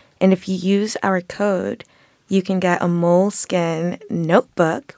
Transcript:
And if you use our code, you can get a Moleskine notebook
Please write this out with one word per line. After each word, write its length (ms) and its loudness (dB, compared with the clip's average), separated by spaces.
And 100 6
if 160 0
you 80 -2
use 460 0
our 200 0
code, 640 -4
you 120 2
can 180 -4
get 220 0
a 60 0
Moleskine 1200 0
notebook 880 -2